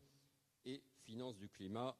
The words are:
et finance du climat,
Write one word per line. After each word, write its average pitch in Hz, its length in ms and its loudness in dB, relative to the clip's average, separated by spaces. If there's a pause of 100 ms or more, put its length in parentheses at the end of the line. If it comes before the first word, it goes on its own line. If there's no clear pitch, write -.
(640)
et 131 160 -2 (220)
finance 117 340 -2
du 98 100 -4
climat, 110 520 2